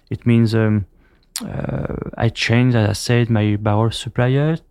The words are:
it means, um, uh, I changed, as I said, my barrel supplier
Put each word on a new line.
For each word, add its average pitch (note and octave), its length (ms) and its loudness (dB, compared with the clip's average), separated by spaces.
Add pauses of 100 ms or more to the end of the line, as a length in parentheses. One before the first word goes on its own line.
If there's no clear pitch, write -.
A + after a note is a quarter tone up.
it - 160 -10
means, A#2 300 2
um, G#2+ 320 2 (580)
uh, - 520 -6 (200)
I A#2 140 0
changed, B2 460 2
as G#2+ 120 2
I G2+ 40 0
said, A#2+ 360 0
my G#2 280 2
barrel G#2+ 340 0
supplier C3+ 640 -2 (140)